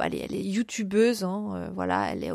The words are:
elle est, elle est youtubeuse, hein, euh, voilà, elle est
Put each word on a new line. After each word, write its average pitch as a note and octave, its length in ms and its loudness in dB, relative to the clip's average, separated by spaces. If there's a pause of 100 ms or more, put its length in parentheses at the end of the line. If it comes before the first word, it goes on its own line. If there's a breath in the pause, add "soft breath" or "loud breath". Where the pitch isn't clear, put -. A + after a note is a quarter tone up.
elle - 140 0
est, - 80 -4
elle - 100 -6
est - 80 -2
youtubeuse, G#3 800 2
hein, G3 320 -4
euh, F2 180 -6
voilà, F#2 380 2
elle F#2+ 140 -4
est F2+ 100 -4